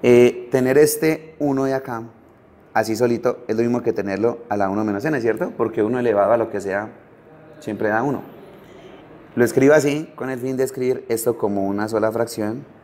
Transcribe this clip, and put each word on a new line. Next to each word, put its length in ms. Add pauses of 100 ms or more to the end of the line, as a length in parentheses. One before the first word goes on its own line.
Eh, 480
tener 260
este 600
uno 240
de 100
acá, 300 (720)
así 200
solito, 520
es 80
lo 80
mismo 180
que 100
tenerlo 480 (100)
a 80
la 120
uno 140
menos 220
n, 140
¿cierto? 380
Porque 240
uno 180
elevado 340
a 40
lo 140
que 100
sea 300 (680)
siempre 300
da 140
uno. 180 (1120)
Lo 80
escribo 300
así 420
con 140
el 100
fin 180
de 60
escribir 460
esto 280
como 300
una 200
sola 240
fracción 540 (180)